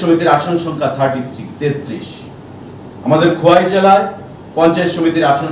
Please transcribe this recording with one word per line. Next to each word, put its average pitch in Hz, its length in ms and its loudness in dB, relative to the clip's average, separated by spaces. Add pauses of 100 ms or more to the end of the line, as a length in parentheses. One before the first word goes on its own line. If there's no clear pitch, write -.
সমিতির 165 340 2
আসন 175 280 -2
সংখ্যা 147 240 -4 (100)
থার্টি 135 220 -2 (120)
থ্রি, - 120 -14 (160)
তেত্রিশ। - 480 -4 (960)
আমাদের 156 220 4 (120)
খোয়াই 175 240 4 (100)
জেলায় 196 300 4 (520)
পঞ্চায়েত 170 400 2
সমিতির 165 360 0
আসন 143 200 -2